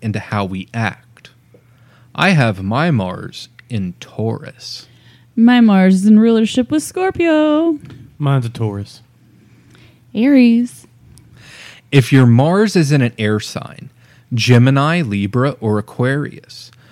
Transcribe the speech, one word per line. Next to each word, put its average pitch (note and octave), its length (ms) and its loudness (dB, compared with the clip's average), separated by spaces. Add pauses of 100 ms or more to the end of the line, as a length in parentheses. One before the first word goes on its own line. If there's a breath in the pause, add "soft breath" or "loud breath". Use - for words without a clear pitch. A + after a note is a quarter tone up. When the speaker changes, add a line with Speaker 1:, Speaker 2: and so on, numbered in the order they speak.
Speaker 1:
into G#2+ 160 -6
how G2+ 260 -6
we F#2+ 300 -10
act. - 560 -10 (840 soft breath)
I F#3 160 0
have A2+ 320 0
my C3 280 -2
Mars F#2 580 -6 (200)
in F#2+ 320 -6
Taurus. - 840 -10 (500 soft breath)
Speaker 2:
My A#3+ 240 4
Mars F#3+ 360 4
is F#3+ 100 -2
in G#3+ 120 6
rulership A3+ 520 0
with D4+ 120 -2
Scorpio. D#4+ 960 -2 (400 loud breath)
Speaker 3:
Mine's C#3 280 0
a A2+ 40 -8
Taurus. G#2 520 -8 (1120 soft breath)
Speaker 4:
Aries. A#3+ 720 2 (1040 loud breath)
Speaker 1:
If C#3 200 2
your C3 140 6
Mars E3+ 500 2
is D3+ 160 2
in C#3 100 2
an A#2 160 -2
air G#2+ 220 -2
sign, - 500 -14 (440 soft breath)
Gemini, C3+ 680 2
Libra, G#2+ 580 -4
or G#2+ 180 -2
Aquarius, - 920 -8 (220 soft breath)